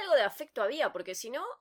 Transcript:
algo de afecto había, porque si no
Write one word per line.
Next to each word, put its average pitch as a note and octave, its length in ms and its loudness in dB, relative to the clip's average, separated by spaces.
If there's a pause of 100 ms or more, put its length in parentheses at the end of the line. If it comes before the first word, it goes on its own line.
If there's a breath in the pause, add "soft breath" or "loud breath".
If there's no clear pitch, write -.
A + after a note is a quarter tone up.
algo F#4 120 2
de B3+ 80 8
afecto A#3+ 400 -2
había, B3 300 0
porque F3+ 220 -6
si - 160 -8
no D4+ 140 -4 (160)